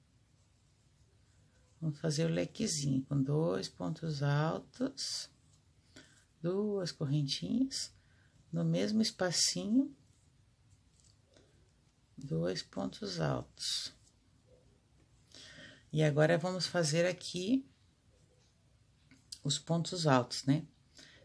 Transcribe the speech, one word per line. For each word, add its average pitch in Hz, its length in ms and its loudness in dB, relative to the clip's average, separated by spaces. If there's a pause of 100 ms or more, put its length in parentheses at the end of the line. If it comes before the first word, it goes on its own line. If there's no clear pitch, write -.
(1800)
Vamos 160 200 -4
fazer 160 240 0
o 165 40 2
lequezinho 165 760 0
com 143 180 0
dois 151 460 0
pontos 160 560 -6
altos, - 1040 -2 (1120)
duas 190 500 -2
correntinhas, 156 1040 -2 (580)
no 165 120 0
mesmo 208 380 2
espacinho, 202 920 0 (2250)
dois 160 460 -2
pontos 190 580 -6
altos. - 760 -4 (2000)
E 151 100 2
agora 151 360 6
vamos 180 280 -2
fazer 170 400 2
aqui 185 580 -2 (1800)
os 143 140 -2
pontos 165 480 -2
altos, 127 380 4
né? 143 220 2 (580)